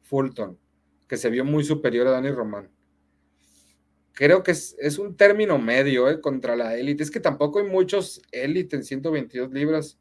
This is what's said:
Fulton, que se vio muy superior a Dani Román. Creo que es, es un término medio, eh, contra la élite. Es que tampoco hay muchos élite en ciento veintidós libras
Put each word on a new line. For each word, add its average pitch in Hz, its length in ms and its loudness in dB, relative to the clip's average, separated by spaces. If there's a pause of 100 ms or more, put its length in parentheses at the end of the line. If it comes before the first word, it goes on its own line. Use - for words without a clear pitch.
Fulton, 131 540 -4 (500)
que 123 100 -6
se 120 120 -2
vio 123 140 0
muy 147 220 0
superior 127 420 0
a 131 40 4
Dani 131 200 0
Román. 104 380 -8 (1400)
Creo 170 300 6
que 185 80 0
es, - 260 -4
es 147 220 -2
un 202 180 -8
término 202 400 6
medio, 127 520 4
eh, 160 120 0
contra 127 340 -2
la 117 220 -2
élite. 143 240 -2
Es 147 80 -4
que 226 100 -6
tampoco 147 400 0
hay 202 60 0
muchos 190 560 -2 (100)
élite 151 440 -4
en 127 80 -4
ciento 135 280 -6
veintidós 131 400 -4
libras 151 500 -2